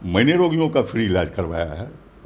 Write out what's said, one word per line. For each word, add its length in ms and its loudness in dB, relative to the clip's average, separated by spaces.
मैंने 340 2
रोगियों 320 2
का 120 2
फ्री 240 -2
इलाज 240 0
करवाया 440 -4
है 180 -12